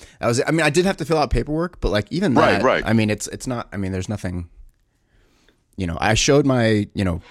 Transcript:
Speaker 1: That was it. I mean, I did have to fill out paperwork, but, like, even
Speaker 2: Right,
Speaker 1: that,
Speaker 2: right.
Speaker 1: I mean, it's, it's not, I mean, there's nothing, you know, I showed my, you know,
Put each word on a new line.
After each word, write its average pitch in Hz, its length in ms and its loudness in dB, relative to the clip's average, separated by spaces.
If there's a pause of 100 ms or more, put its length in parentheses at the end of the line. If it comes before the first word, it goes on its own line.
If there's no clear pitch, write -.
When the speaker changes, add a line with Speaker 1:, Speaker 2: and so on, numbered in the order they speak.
(200)
Speaker 1:
That 104 80 0
was 117 100 0
it. 139 100 -2
I - 20 0
mean, 160 120 2
I 151 80 2
did 175 160 2
have 190 120 0
to 160 60 -8
fill 156 140 0
out 139 120 0
paperwork, 151 500 -2
but, 98 100 0
like, 104 200 0
even 175 240 0
Speaker 2:
Right, 131 180 4
Speaker 1:
that, 101 100 0
Speaker 2:
right. 110 240 2
Speaker 1:
I 104 80 2
mean, 110 160 2
it's, - 180 -4
it's - 180 -12
not, 123 260 -6
I - 40 -10
mean, 95 160 -4
there's 92 160 -4
nothing, 90 400 -6 (1300)
you 95 100 -4
know, 82 140 -6
I 107 140 2
showed 143 320 2
my, 113 480 2
you 104 100 -2
know, 87 160 -2 (100)